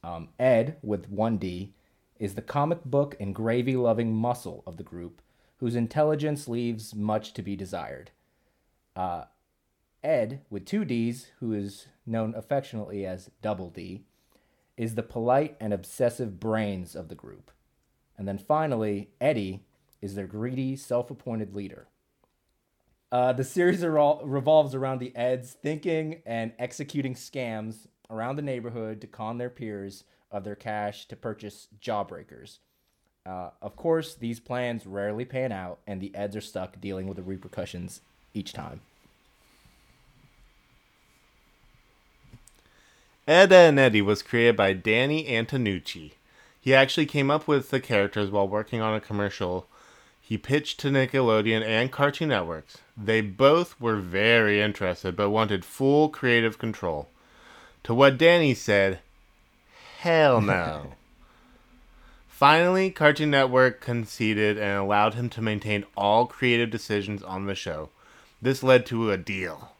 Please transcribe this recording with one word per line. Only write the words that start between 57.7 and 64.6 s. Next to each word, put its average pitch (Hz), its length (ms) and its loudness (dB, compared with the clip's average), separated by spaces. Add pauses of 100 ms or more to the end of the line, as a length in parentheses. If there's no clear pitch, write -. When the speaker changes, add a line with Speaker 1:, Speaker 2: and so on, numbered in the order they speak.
Speaker 2:
To 117 100 -4
what 135 240 8
Danny 165 360 6
said, 98 460 2 (1000)
"Hell 156 400 6
no." 80 580 -2
Speaker 1:
<laughs> - 40 -20 (1300)
Speaker 2:
Finally, 175 640 6
Cartoon 151 400 4
Network 131 500 4
conceded 107 800 0
and 101 180 0